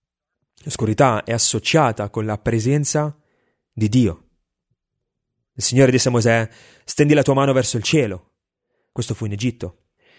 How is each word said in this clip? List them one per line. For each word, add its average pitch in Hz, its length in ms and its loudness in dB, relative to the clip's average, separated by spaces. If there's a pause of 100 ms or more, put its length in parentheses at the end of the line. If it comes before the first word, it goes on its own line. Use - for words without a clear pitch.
(640)
l'oscurità 113 600 -2
è 113 100 -6
associata 117 760 -2
con 110 160 -6
la 107 140 -4
presenza 143 800 -2 (540)
di 107 180 -2
Dio. 107 400 0 (1200)
Il 113 100 -10
Signore 127 280 4
disse 127 180 2
a - 20 0
Mosè: 113 380 2 (340)
"Stendi 147 300 2
la 147 100 4
tua 139 120 2
mano 139 180 2
verso 127 240 0
il 104 60 -6
cielo." 110 500 -2 (580)
Questo 117 220 -6
fu 113 120 -8
in 104 60 -6
Egitto. 107 520 -8 (360)